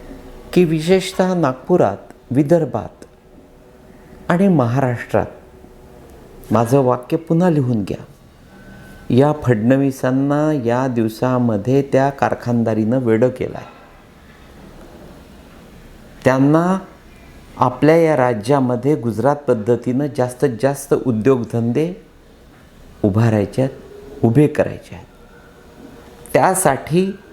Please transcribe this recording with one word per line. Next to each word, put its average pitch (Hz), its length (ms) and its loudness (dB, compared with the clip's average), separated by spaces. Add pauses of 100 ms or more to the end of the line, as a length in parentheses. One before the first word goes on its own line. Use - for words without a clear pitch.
(540)
की 180 100 4
विशेषतः 180 680 0
नागपुरात, 143 640 0 (340)
विदर्भात 139 760 0 (1200)
आणि 180 180 2
महाराष्ट्रात, 123 760 0 (1300)
माझं 117 300 2
वाक्य 123 360 -2
पुन्हा 170 320 0
लिहून 123 340 0
घ्या, - 200 -8 (1080)
या 139 240 4 (100)
फडणवीसांना 135 1080 0
या 127 340 -2
दिवसामध्ये 120 960 0
त्या 135 280 0
कारखानदारीनं 113 880 -2
वेडं 117 300 2
केलं - 280 -8
आहे. - 200 -18 (2500)
त्यांना 156 540 2 (800)
आपल्या 143 400 2
या 160 200 2
राज्यामध्ये 123 800 0
गुजरात 120 400 0
पद्धतीनं 123 720 -2 (100)
जास्तीत 127 320 -2 (120)
जास्त 143 320 -2 (140)
उद्योगधंदे 120 840 0 (1120)
उभारायचे 107 580 0
आहेत, 135 120 -4 (520)
उभे 139 220 4
करायचे - 480 -6
आहेत. 85 100 -18 (1300)
त्यासाठी 170 840 0 (140)